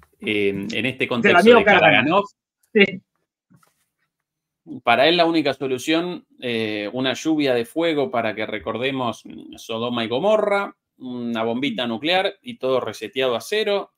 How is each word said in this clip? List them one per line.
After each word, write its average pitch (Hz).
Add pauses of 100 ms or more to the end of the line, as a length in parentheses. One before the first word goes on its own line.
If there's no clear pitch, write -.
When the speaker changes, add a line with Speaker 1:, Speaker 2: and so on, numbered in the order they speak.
(200)
Speaker 1:
eh, 104
en 98
este 127
Speaker 2:
Del 120
Speaker 1:
contexto 123
Speaker 2:
amigo 226
Speaker 1:
de 208
Speaker 2:
Karaganov. 165
Speaker 1:
Karaganov, - (480)
Speaker 2:
Sí. 196 (1800)
Speaker 1:
para 120
él 170
la 170
única 151
solución, 160 (160)
eh, 110
una 127
lluvia 147
de 117
fuego 151
para 110
que 107
recordemos 113 (320)
Sodoma 117
y 110
Gomorra, 202 (220)
una 120
bombita 123
nuclear 147
y 120
todo 131
reseteado 120
a 117
cero. 202